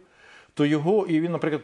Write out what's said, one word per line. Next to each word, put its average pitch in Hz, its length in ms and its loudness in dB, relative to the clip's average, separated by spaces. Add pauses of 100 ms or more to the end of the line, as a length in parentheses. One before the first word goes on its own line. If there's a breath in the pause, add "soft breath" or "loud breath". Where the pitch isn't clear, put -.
(540 loud breath)
то 147 120 2
його, 156 420 2
і 160 140 0
він, 170 100 -4
наприклад, 151 320 -4